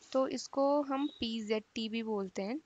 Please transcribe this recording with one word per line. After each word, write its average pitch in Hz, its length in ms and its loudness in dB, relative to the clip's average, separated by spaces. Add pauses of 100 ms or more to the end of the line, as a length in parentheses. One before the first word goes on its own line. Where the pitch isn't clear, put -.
(120)
तो 262 160 4
इसको 277 540 2
हम 277 260 -2
पीज़ेडटी 226 800 -2
भी 226 140 -2
बोलते 202 380 -2
हैं 233 240 -4